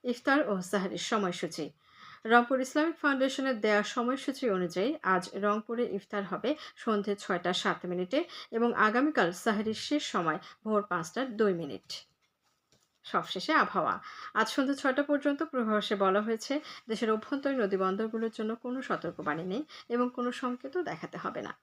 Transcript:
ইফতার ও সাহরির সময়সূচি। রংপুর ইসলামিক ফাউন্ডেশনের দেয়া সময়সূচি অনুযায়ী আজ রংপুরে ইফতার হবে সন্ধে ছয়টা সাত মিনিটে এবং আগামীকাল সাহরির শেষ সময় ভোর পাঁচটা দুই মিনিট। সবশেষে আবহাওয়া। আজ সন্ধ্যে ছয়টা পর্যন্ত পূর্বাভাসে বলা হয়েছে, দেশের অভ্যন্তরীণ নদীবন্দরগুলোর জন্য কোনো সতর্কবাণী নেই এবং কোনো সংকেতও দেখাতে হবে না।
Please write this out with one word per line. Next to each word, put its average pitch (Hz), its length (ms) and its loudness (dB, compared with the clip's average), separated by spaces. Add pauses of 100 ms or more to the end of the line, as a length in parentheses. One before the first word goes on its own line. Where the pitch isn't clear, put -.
ইফতার 269 360 2 (100)
ও - 20 2 (180)
সাহরির 185 400 -2
সময়সূচি। 180 560 -2 (680)
রংপুর 240 340 6
ইসলামিক 311 360 2
ফাউন্ডেশনের 269 640 2
দেয়া 208 180 6 (120)
সময়সূচি 262 500 -2 (120)
অনুযায়ী 180 340 0 (240)
আজ 180 100 2 (200)
রংপুরে 220 400 0 (140)
ইফতার 202 320 -6
হবে 202 200 -2 (260)
সন্ধে 208 360 0 (100)
ছয়টা 180 300 0 (100)
সাত 175 180 0 (100)
মিনিটে 180 280 0 (380)
এবং 240 120 4 (180)
আগামীকাল 240 420 4 (140)
সাহরির 214 440 0
শেষ 294 160 0 (100)
সময় 170 260 0 (260)
ভোর 214 260 2
পাঁচটা 175 300 -2 (180)
দুই 208 220 6
মিনিট। 139 260 -8 (1160)
সবশেষে 190 480 -2 (100)
আবহাওয়া। 156 320 2 (460)
আজ 220 140 2
সন্ধ্যে 277 260 2
ছয়টা 277 300 2
পর্যন্ত 285 300 2 (100)
পূর্বাভাসে 214 440 2 (100)
বলা 190 220 6
হয়েছে, 226 260 -2 (380)
দেশের 220 240 0
অভ্যন্তরীণ 277 480 -2
নদীবন্দরগুলোর 208 760 0
জন্য 220 140 -2 (120)
কোনো 247 140 -4 (100)
সতর্কবাণী 165 640 -4
নেই 262 100 -2 (320)
এবং 247 120 2 (100)
কোনো 247 140 -2 (100)
সংকেতও 269 500 -4
দেখাতে - 280 -10
হবে - 280 -6
না। - 60 -10 (100)